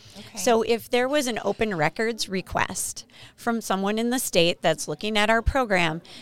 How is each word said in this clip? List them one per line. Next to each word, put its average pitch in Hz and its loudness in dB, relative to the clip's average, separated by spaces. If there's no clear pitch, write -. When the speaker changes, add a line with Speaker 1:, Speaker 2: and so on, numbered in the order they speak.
Speaker 1:
Okay. 214 -18
Speaker 2:
So 226 4
if 226 -2
there 247 2
was 277 2
an 226 -4
open 202 -2
records 220 -2
request - -4
from 233 -2
someone 196 -2
in 233 0
the 247 -2
state 175 2
that's 165 0
looking 208 -4
at 208 4
our 226 4
program, 180 2